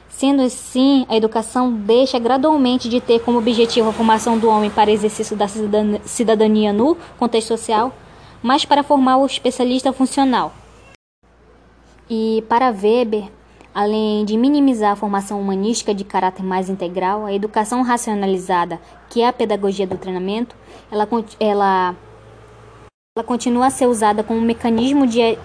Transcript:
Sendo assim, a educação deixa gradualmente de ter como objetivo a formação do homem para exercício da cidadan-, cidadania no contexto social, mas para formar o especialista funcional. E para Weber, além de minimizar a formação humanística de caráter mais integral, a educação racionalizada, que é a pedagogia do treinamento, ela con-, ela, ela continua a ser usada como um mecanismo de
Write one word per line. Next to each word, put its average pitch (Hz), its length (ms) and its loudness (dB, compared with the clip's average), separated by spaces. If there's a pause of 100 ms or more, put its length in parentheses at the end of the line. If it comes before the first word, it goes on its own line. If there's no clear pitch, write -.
Sendo 277 320 2
assim, 254 640 2
a 226 80 -2
educação 226 560 0
deixa 233 460 2
gradualmente 254 720 2
de 240 100 0
ter 233 200 2
como 240 180 0
objetivo 233 520 2
a 220 40 -4
formação 226 460 2
do 226 100 2
homem 214 220 2
para 214 200 2
exercício 214 460 -2
da 202 100 0
cidadan-, 208 560 -2
cidadania 214 720 2
no 269 240 2 (220)
contexto 233 300 -2
social, 226 440 -2 (480)
mas 247 240 0
para 285 160 4
formar 262 360 2
o 269 100 4
especialista 254 640 -2
funcional. 254 580 0 (1600)
E 220 400 -2
para 247 220 2
Weber, 214 580 0 (440)
além 214 520 -2
de 214 120 -2
minimizar 254 540 2
a 202 40 0
formação 202 440 -6
humanística 202 540 -2
de 196 100 -6
caráter 185 400 -4
mais 185 260 -4
integral, 185 560 -4
a 202 80 -6
educação 214 480 -2
racionalizada, 190 960 -2 (300)
que 233 120 -2
é 233 60 2
a 247 60 0
pedagogia 202 540 -2
do 185 100 -8
treinamento, 190 580 -6 (360)
ela 208 140 -2
con-, 220 180 -4 (160)
ela, 196 560 2 (1200)
ela 226 100 -4
continua 247 420 0
a - 20 4
ser 262 180 0
usada 214 360 2
como 226 160 -2
um 226 40 0
mecanismo 233 640 2
de 226 380 2